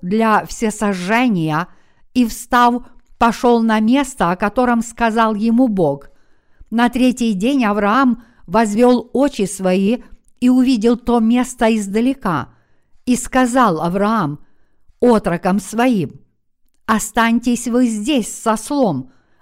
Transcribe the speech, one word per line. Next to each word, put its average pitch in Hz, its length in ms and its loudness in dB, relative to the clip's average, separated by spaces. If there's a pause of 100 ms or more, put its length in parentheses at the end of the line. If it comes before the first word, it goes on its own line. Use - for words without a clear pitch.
для 214 440 0
всесожжения 196 1200 -2 (460)
и, 247 120 2
встав, 240 580 0 (340)
пошёл 233 440 2
на 220 200 2
место, 233 500 0
о 180 60 -4
котором 233 440 0
сказал 226 540 -2
ему 226 320 2
Бог. 165 420 -2 (600)
На 233 180 2
третий 240 460 0
день 240 320 0
Авраам 214 580 0 (240)
возвёл 226 640 2
очи 262 340 0
свои 196 580 -2 (360)
и 247 80 0
увидел 247 480 2
то 240 240 0
место 233 560 0
издалека. 208 760 -4 (520)
И 240 120 0
сказал 240 640 0
Авраам 180 580 -2 (640)
отрокам 196 580 2
своим: 220 600 -2 (640)
«Останьтесь 233 840 0
вы 240 200 2
здесь 226 460 -2
с - 140 -8
ослом, 220 640 -2 (300)